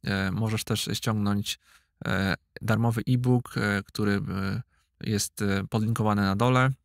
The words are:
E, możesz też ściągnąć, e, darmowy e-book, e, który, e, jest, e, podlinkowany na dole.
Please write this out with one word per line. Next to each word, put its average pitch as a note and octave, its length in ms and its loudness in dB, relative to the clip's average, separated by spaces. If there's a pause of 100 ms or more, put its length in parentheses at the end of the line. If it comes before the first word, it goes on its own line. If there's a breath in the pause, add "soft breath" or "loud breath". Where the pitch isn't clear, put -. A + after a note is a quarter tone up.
E, G2 280 0
możesz A2 320 -2
też - 300 -2
ściągnąć, G2+ 680 -2 (460 soft breath)
e, F#2+ 300 0 (260)
darmowy A2+ 460 0
e-book, B2 500 2
e, G2+ 260 0
który, G#2+ 280 -2
e, G2 500 -2 (400)
jest, - 400 -2
e, G2 280 0
podlinkowany A2 520 2
na G2 140 2
dole. B2+ 340 4 (160)